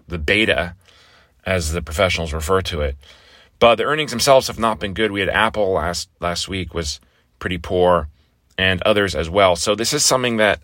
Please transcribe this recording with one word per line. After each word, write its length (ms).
the 100
beta, 560
as 280
the 100
professionals 500
refer 300
to 200
it. 140
But 180
the 80
earnings 260
themselves 380
have 100
not 220
been 120
good. 180
We 100
had 80
Apple 440
last, 360
last 280
week 260
was 260
pretty 200
poor, 500
and 240
others 320
as 160
well. 260
So 180
this 180
is 120
something 320
that, 280